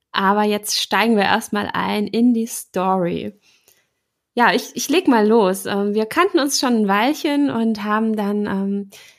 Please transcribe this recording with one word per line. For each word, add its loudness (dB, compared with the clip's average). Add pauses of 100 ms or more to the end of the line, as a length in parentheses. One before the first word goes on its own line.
(120)
Aber 2
jetzt -2
steigen 2
wir 4
erstmal 0
ein -2
in 2
die -2
Story. -4 (1000)
Ja, 4
ich, -2
ich -6
leg 2
mal 4
los. 2
Ähm, -2
wir -2
kannten 0
uns -2
schon 0
ein 2
Weilchen 0
und -2
haben -2
dann... -2
Ähm, -4 (300)